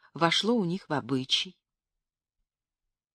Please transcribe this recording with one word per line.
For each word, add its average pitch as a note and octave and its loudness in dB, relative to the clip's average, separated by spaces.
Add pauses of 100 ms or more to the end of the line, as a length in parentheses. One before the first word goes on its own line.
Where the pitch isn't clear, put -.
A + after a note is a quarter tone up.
(120)
вошло E3+ 2
у A3 2
них F3 -4
в - -4
обычай. C3 -2 (1600)